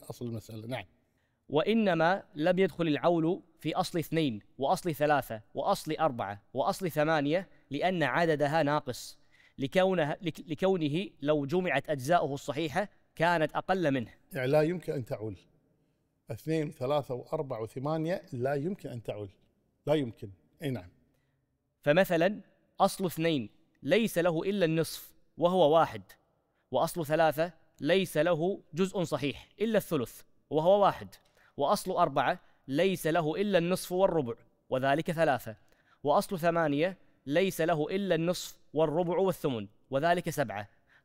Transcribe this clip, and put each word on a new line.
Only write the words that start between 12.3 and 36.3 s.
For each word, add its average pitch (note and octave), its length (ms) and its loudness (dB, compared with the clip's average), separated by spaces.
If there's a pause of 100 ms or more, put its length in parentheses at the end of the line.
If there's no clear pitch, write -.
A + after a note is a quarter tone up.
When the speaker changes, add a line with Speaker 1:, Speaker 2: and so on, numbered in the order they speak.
Speaker 2:
الصحيحة D3+ 560 -4 (260)
كانت D#3+ 400 0
أقل E3 360 0
منه. B2+ 200 -2 (220)
Speaker 1:
يعني C3 140 -2
لا D3+ 140 4
يمكن D#3+ 320 -2
أن C3+ 120 -6
تعول. G#2+ 300 -8 (960)
اثنين D#3 360 -4
وثلاثة C3+ 460 -2
وأربعة C3 480 -6
وثمانية D#3 600 -4 (120)
لا C3 200 -2
يمكن D3 360 -6
أن A#2+ 140 -12
تعول، G#2 260 -10 (560)
لا D3 80 2
يمكن، A#2 360 -2 (340)
أي D3 60 -4
نعم. F#2 200 -8 (920)
Speaker 2:
فمثلًا E3+ 600 2 (380)
أصل F#3+ 260 2
اثنين D#3 440 0 (340)
ليس G3 340 2
له E3+ 260 2
إلا G3 220 0
النصف D#3+ 480 -2 (240)
وهو E3 380 4
واحد، C#3+ 260 2 (680)
وأصل D#3 340 0
ثلاثة D#3+ 480 2 (280)
ليس E3+ 360 2
له E3+ 440 2 (120)
جزء F#3 300 0
صحيح C#3 460 -4 (120)
إلا A3 160 2
الثلث - 440 -4 (280)
وهو F3+ 340 4
واحد، C#3 240 2 (500)
وأصل F#3 340 0
أربعة D#3 480 2 (280)
ليس E3 400 0
له D#3+ 280 0
إلا G3+ 220 2
النصف F3 340 -2
والربع E3+ 420 2 (360)
وذلك C#3 420 0
ثلاثة، D3 440 0 (480)
وأصل E3+ 360 2